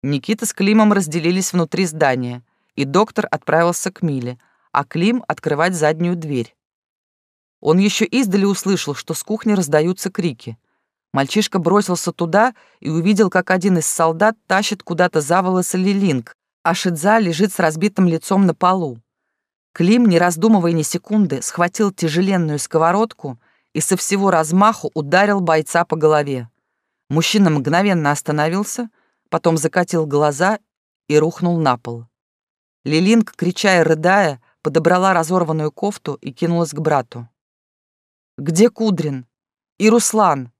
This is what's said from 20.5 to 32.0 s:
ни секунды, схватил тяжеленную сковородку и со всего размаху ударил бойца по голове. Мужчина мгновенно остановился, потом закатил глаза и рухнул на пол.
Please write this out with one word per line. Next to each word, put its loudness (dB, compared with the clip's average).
ни 0
секунды, -2
схватил -2
тяжеленную -2
сковородку -2
и -4
со -2
всего 0
размаху 2
ударил 0
бойца 0
по -4
голове. 0
Мужчина 2
мгновенно 0
остановился, -4
потом 0
закатил -2
глаза 0
и 2
рухнул 0
на 0
пол. -12